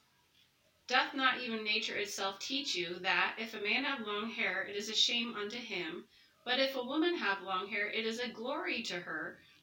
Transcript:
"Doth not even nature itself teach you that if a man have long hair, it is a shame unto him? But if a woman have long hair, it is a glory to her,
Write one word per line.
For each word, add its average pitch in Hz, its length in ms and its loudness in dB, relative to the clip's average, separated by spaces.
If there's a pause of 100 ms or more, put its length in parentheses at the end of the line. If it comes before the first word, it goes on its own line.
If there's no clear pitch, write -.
(880)
"Doth 285 260 4
not 262 280 4
even 226 240 -2
nature 214 320 0
itself 196 420 -2
teach - 340 -2
you 175 260 0
that 185 380 2
if 226 160 -6
a 220 80 -8
man 220 220 2
have 269 240 -2
long 208 220 -2
hair, 196 340 -2
it 202 140 -6
is 220 100 -2
a 220 80 -4
shame 233 400 4
unto 208 220 -4
him? 180 480 -6 (400)
But 254 140 2
if 269 180 2
a 247 60 0
woman 311 340 2
have 196 240 0
long 190 260 -2
hair, 208 220 0
it 226 160 -2
is 226 140 0
a 240 100 -2
glory 254 540 -2
to 180 180 -4
her, 160 400 -6 (220)